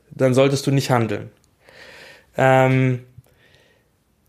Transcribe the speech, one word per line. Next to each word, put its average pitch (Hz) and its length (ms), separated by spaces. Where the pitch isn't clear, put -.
dann 131 240
solltest 135 320
du 135 60
nicht 135 180
handeln. 110 400
Ähm, 131 640